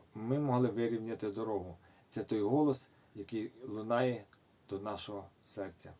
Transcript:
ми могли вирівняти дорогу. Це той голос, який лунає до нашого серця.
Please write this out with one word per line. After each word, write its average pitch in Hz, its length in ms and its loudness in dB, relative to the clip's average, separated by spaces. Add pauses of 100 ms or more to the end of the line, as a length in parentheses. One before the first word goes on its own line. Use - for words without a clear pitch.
(160)
ми 117 240 0
могли 127 280 4
вирівняти 113 640 0
дорогу. 101 480 -2 (320)
Це 110 140 -4
той 110 180 0
голос, 135 500 4 (240)
який 107 360 -4 (160)
лунає 113 560 2 (460)
до 98 100 -2
нашого 101 460 -6 (200)
серця. 90 540 -10